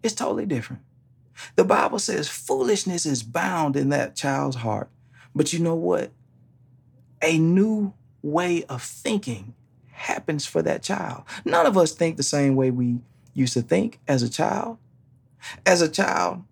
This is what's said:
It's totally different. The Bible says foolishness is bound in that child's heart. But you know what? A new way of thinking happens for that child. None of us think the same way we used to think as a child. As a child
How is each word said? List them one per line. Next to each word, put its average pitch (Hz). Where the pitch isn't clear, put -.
It's 220
totally 214
different. 131
The 196
Bible -
says -
foolishness 147
is 131
bound 151
in 139
that 135
child's 139
heart. 110
But 151
you 170
know 165
what? -
A 160
new 196
way 170
of 123
thinking 117
happens -
for 165
that 156
child. -
None 170
of 214
us 160
think 165
the 143
same 139
way 131
we 123
used 127
to 123
think -
as 131
a 117
child. -
As 180
a 160
child 180